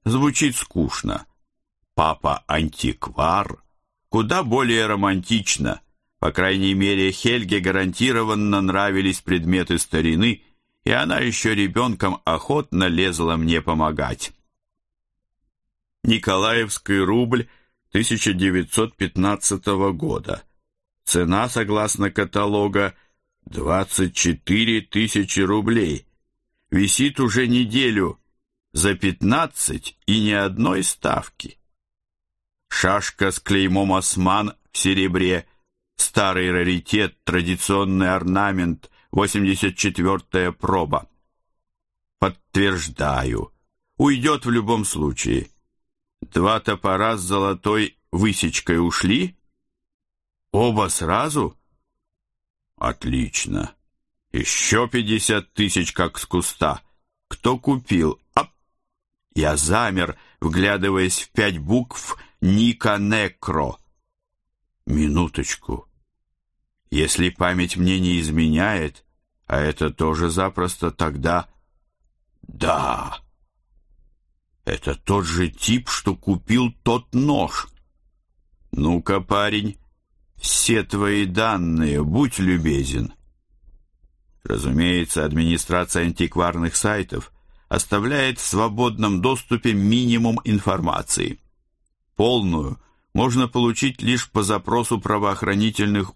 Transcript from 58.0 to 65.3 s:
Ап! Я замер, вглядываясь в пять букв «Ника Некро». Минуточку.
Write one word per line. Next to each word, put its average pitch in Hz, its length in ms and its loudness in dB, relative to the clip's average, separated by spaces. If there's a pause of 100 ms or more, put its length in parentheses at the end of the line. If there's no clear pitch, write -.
Ап! - 160 -2 (840)
Я 76 220 0
замер, 90 600 0 (220)
вглядываясь 92 800 0
в - 120 -10
пять 101 280 0
букв 117 580 -2 (240)
«Ника 107 560 2
Некро». 98 800 -2 (1080)
Минуточку. 76 1000 -2 (1000)